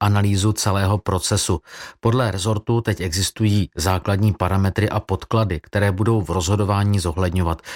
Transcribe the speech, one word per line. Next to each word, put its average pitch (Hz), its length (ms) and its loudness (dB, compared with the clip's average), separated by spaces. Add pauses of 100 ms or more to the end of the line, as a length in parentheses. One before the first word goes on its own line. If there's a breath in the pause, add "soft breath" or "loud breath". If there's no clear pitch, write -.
analýzu 101 520 2
celého 98 460 0
procesu. 95 640 -2 (400 loud breath)
Podle 117 300 2
rezortu 104 500 -2
teď 110 200 -2
existují 98 760 0
základní 95 560 0
parametry 95 560 0
a 104 120 -2
podklady, 95 600 -2
které 101 320 -2
budou 110 280 0
v 82 100 -6
rozhodování 101 680 2
zohledňovat. 87 640 0 (120)